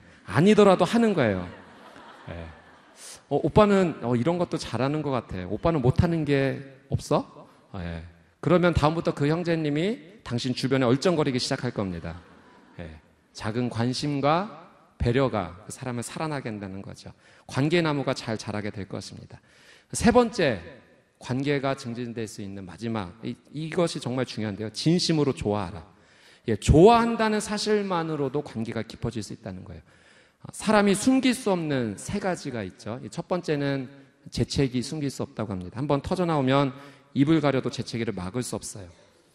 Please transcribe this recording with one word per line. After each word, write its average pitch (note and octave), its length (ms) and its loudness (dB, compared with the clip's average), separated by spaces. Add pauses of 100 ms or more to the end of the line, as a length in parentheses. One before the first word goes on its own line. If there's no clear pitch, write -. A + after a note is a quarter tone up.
(240)
아니더라도 F#3 640 6
하는 A3+ 260 2
거예요. G#2 340 2 (840)
예. E2+ 160 -12 (840)
"어, C#3 140 0
오빠는, F#3+ 600 4
어, A#2+ 120 0
이런 C3 240 2
것도 E3+ 200 -2
잘하는 C#3 440 -2
것 C#3+ 80 -4
같아. G2 380 -6
오빠는 D#3 320 0
못하는 D#3+ 440 2
게 C3+ 380 0 (280)
없어?" - 580 -2 (280)
예. E2+ 280 -8 (360)
그러면 F3 340 4
다음부터 D#3+ 400 2
그 C#3+ 140 0
형제님이 E3 840 -2 (100)
당신 A#2+ 320 -4
주변에 C3 300 0
얼쩡거리기 C#3+ 540 2
시작할 B2+ 320 -2
겁니다. E2+ 500 -6 (580)
예. D#2+ 220 -14 (320)
작은 A2+ 380 -4
관심과 D3 1000 -2 (300)
배려가 G#2+ 680 0
그 - 80 -16
사람을 A#2+ 300 -8
살아나게 D3 480 -8
한다는 G2 320 -10
거죠. F#2+ 300 -16 (340)
관계나무가 D3 680 0
잘 A2+ 220 -4
자라게 G#2 340 -8
될 G2 160 -10
것입니다. - 540 -14 (520)
세 - 200 4
번째, F#3 480 2 (580)
관계가 C3+ 580 -2
증진될 A#2 520 -8
수 G#2 140 -14
있는 G2 240 -12
마지막, F#2+ 580 -6
이, B2 100 -8 (180)
이것이 D#3+ 480 -2
정말 B2 260 -2
중요한데요. G#2+ 440 -6
진심으로 D#3 600 2
좋아하라. G2 540 -4 (640)
예, C3 80 2
좋아한다는 A3 840 6
사실만으로도 E3+ 1040 -2
관계가 A2+ 400 -6
깊어질 A2+ 400 -6
수 - 100 -12
있다는 F#2+ 320 -12
거예요. E2+ 160 -16 (640)
아, - 100 -16
사람이 G#3 440 4
숨길 C4 380 2
수 - 180 -2
없는 C#3 440 0
세 - 220 -8
가지가 D#3 460 -4
있죠. G#2+ 400 -10
이 A2+ 60 -14
첫 - 180 -10
번째는 C#3+ 600 -2 (420)
재채기, B2 520 0
숨길 C#3+ 280 -4
수 C3 120 -8
없다고 A2 300 -6
합니다. F2+ 260 -8
한번 C#3+ 220 0
터져나오면 C#3+ 720 2 (420)
입을 D3 260 4
가려도 C3 300 0
재채기를 A2+ 440 -6
막을 F#2+ 280 -6
수 A#2 140 -6
없어요. G2 320 -12 (460)